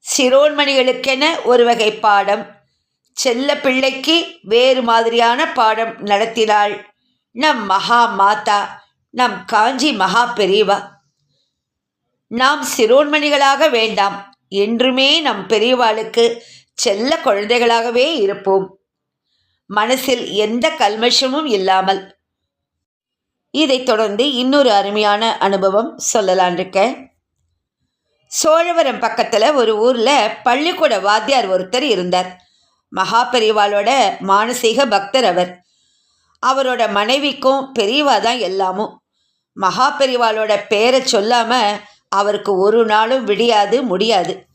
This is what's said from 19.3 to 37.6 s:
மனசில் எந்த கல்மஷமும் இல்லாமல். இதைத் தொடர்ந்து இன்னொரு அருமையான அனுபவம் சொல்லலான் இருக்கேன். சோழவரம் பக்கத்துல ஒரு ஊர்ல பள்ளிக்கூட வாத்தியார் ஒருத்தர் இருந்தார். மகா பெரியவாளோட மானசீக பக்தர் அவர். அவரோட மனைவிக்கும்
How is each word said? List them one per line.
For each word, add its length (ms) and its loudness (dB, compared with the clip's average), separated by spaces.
மனசில் 640 -2
எந்த 400 -2
கல்மஷமும் 760 -2
இல்லாமல். 720 0
இதைத் 340 0
தொடர்ந்து 460 0
இன்னொரு 400 2
அருமையான 680 0
அனுபவம் 640 0
சொல்லலான் 400 2
இருக்கேன். 580 -2
சோழவரம் 720 0
பக்கத்துல 540 0
ஒரு 260 0
ஊர்ல 640 0
பள்ளிக்கூட 560 0
வாத்தியார் 500 0
ஒருத்தர் 320 -2
இருந்தார். 600 -2
மகா 420 -2
பெரியவாளோட 840 2
மானசீக 640 0
பக்தர் 360 0
அவர். 380 -2
அவரோட 440 0
மனைவிக்கும் 880 -2